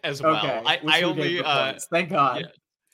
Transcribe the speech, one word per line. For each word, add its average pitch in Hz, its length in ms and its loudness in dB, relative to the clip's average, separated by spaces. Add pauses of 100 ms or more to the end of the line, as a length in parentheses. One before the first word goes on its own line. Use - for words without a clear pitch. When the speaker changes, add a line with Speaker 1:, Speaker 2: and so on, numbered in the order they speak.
Speaker 1:
as 143 180 -6
well. 156 160 4
Speaker 2:
Okay, 113 280 -2
Speaker 1:
I, 170 180 2
Speaker 2:
was 151 100 2
Speaker 1:
I 160 80 6
Speaker 2:
who 175 60 2
Speaker 1:
only, 151 220 -2
Speaker 2:
gave 175 140 -2
the 151 40 -4
Speaker 1:
uh, 135 240 2
Speaker 2:
points. - 180 -12
Thank 170 200 0
God. 135 320 2
Speaker 1:
yeah. - 60 -12 (460)